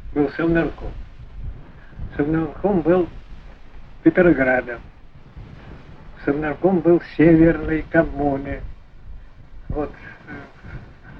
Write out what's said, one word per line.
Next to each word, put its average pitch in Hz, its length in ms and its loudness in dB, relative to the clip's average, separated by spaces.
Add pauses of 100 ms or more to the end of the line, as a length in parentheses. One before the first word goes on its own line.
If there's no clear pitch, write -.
(140)
был 143 180 2
совнарком. 165 600 -2 (1300)
Совнарком 160 640 0
был 180 260 4 (960)
Петрограда. 131 760 4 (1500)
Совнарком 151 540 0
был 165 220 4 (140)
Северной 156 720 6
коммуны. 143 720 0 (1080)
Вот, 147 220 -4 (360)
э, - 40 -16 (880)